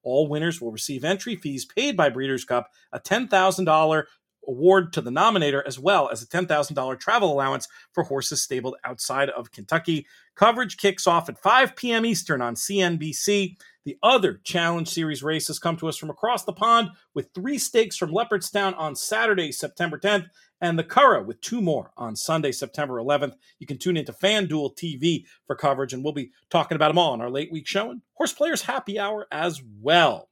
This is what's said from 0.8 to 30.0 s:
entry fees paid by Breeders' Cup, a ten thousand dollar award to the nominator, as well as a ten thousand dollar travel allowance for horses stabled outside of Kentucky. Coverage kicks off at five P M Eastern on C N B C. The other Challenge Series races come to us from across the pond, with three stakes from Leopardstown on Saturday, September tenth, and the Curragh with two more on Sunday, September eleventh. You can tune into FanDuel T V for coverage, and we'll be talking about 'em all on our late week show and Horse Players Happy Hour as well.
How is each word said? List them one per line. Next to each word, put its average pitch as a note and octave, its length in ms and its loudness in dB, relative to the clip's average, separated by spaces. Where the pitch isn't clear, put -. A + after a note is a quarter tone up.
entry G3 320 -4
fees C3+ 260 -8
paid C4+ 320 -2
by D#3 140 4
Breeders' C3 340 -4
Cup, B2 280 -2
a - 80 -10
ten A#3 300 -2
thousand F#3 340 4
dollar D#3 460 4
award F3 440 6
to D3+ 80 -2
the A#2+ 100 -8
nominator, D#3 540 2
as C3 120 -8
well D#3 320 4
as A2+ 120 -8
a A#2+ 60 -18
ten F3 180 -2
thousand D3+ 280 0
dollar C3 220 -4
travel G3+ 380 2
allowance C3+ 340 0
for E3+ 120 -2
horses C#3 380 -4
stabled C3 340 -4
outside C3 440 -2
of A#2+ 220 -10
Kentucky. D#3+ 560 -2
Coverage A3+ 420 2
kicks G3 280 0
off E3+ 220 4
at B2+ 100 -14
five B3+ 380 4
P A#3+ 160 -4
M A3+ 140 2
Eastern E3 360 -2
on A#2+ 140 -4
C G3+ 240 -2
N E3+ 160 2
B D#3 160 -6
C. G3 460 0
The - 180 -10
other G3+ 440 4
Challenge E3+ 420 -2
Series D#3 340 -4
races D#3 380 -4
come E3 180 -2
to D#3+ 120 -6
us - 80 -8
from D#3 120 -10
across A3 360 -2
the G3 80 -4
pond, A3 380 2
with - 200 -8
three B3 240 -6
stakes A3+ 400 0
from D#3 140 -4
Leopardstown G3+ 680 -2
on D#3 180 -6
Saturday, G#3 560 0
September D3+ 460 -6
tenth, G3 300 0
and E3 180 0
the E3 40 -2
Curragh F#3+ 420 4
with A#2 160 -10
two A#3 180 -6
more D#3 380 -2
on A2+ 180 -8
Sunday, D3+ 380 -2
September C3 460 -6
eleventh. C#3 360 0
You - 80 -18
can C3+ 120 -8
tune F3+ 180 0
into C3 160 -6
FanDuel F3 640 0
T E3 180 -6
V D#3 320 0
for C#3 120 -6
coverage, C#3 340 0
and C3 140 -8
we'll D3+ 80 -4
be C#3 180 -10
talking D#3+ 280 0
about D3+ 140 4
'em E3+ 80 4
all D#3+ 120 4
on A#2 80 -4
our A#2+ 100 -6
late C#3+ 220 -6
week D3+ 160 -10
show A3 240 -4
and B3+ 100 -14
Horse - 180 -2
Players D4+ 300 -2
Happy A3+ 360 -6
Hour G#3 320 -4
as D3+ 320 -4
well. D3 500 4